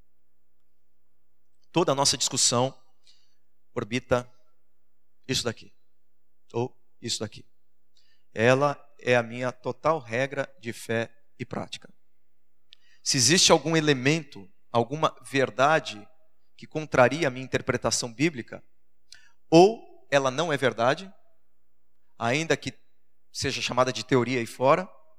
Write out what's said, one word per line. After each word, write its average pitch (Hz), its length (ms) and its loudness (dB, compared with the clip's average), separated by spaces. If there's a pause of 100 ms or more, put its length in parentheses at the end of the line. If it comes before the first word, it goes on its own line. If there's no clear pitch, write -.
(1700)
Toda 165 180 2
a 135 40 0
nossa 139 200 2
discussão 127 580 0 (1000)
orbita 123 580 -4 (960)
isso 127 160 -4
daqui, 110 300 -10 (800)
ou 120 200 -6 (280)
isso 117 180 -8
daqui. - 260 -12 (880)
Ela 131 480 2 (160)
é 123 200 0
a 120 60 0
minha 120 280 -8
total 151 480 -4
regra 135 500 -6 (120)
de 113 100 -8
fé 117 420 -6 (240)
e 127 60 -12
prática. - 500 -12 (1120)
Se - 140 -2
existe 151 340 4
algum 165 240 4
elemento, 147 760 0 (220)
alguma 135 420 -2 (160)
verdade 131 800 0 (480)
que - 100 -20
contraria 147 600 2
a 127 40 0
minha 127 120 -8
interpretação 123 680 -4
bíblica, 123 520 -4 (880)
ou 190 600 6
ela 139 220 2
não 156 200 -2
é 143 40 0
verdade, 135 580 0 (1040)
ainda 143 380 0
que - 180 -6 (600)
seja 123 280 -6
chamada 127 300 0
de 113 140 -8
teoria 123 340 0
aí 117 60 -4
fora, 151 440 0 (300)